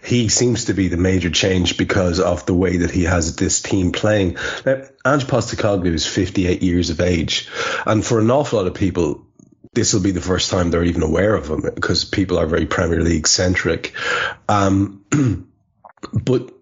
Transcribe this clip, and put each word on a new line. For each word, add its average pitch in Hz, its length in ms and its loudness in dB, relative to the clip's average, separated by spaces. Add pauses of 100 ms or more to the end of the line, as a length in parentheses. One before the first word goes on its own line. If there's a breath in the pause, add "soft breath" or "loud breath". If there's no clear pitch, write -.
he 120 240 0
seems 123 380 0
to 107 80 -2
be 92 140 2
the 80 100 -2
major 92 320 2
change 92 480 0
because 90 420 0
of 87 280 0
the 95 80 2
way 90 220 2
that 85 120 0
he 92 140 0
has 82 320 0
this - 260 -2
team 92 300 0
playing. 101 460 0 (280 loud breath)
Now, 135 160 0 (240)
Ange 131 220 2
Postecoglou 101 680 0
is 78 140 -2
fifty-eight 90 560 0
years 87 260 2
of 80 100 -4
age, 87 480 0 (380 loud breath)
and 107 180 2
for 117 160 2
an 110 120 4
awful 131 260 0
lot 95 100 0
of 85 60 -4
people, 87 540 -2 (460)
this 117 200 0
will 104 80 2
be 98 80 2
the 90 100 -2
first 90 300 -2
time 90 220 0
they're 85 120 2
even 82 200 0
aware 90 320 2
of 78 160 -4
him, 78 100 -4
'cause - 440 -2
people 92 340 0
are 80 80 0
very 82 180 0
Premier 82 380 0
League 80 240 0
centric. - 680 0 (560 loud breath)
Um, 98 640 2
<clears throat> 120 360 0 (640)
but - 500 -2